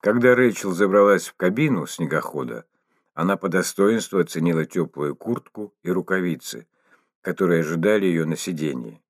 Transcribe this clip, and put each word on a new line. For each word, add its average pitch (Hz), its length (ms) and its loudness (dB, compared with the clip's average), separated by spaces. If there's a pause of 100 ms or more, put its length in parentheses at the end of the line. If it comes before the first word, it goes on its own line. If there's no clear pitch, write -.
Когда 120 340 4
Рэйчел 113 380 0
забралась 98 560 4
в - 80 -20
кабину 101 500 0
снегохода, 69 800 -6 (480)
она 90 240 -2
по 98 100 -4
достоинству 98 720 0
оценила 82 480 0
тёплую 73 500 -6
куртку 110 680 -10
и 87 80 -6
рукавицы, 90 760 -4 (560)
которые 87 400 0
ожидали 85 420 2
её 82 220 0
на 78 100 -4
сиденье. 71 720 -8